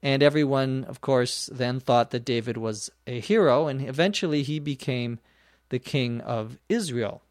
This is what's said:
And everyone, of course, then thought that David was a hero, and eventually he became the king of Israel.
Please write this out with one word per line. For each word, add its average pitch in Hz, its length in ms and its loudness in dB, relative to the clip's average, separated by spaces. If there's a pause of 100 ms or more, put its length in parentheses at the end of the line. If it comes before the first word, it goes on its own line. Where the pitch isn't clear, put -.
And 139 200 2
everyone, 135 600 2
of - 160 -12
course, 123 520 0
then 127 280 -2
thought 120 300 4
that 117 140 -4
David 117 320 -2
was 110 340 -6 (160)
a 123 140 -6
hero, 160 460 4
and 135 220 -4
eventually 156 540 0
he 147 160 -4
became 127 600 -4 (520)
the 127 80 -2
king 120 420 -2
of 113 380 -6 (100)
Israel. 123 640 -2